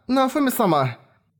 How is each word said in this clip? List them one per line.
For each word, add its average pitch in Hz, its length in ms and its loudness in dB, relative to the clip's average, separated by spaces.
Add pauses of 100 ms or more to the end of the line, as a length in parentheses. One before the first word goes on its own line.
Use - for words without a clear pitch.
Нафуми-сама!" 247 920 0 (420)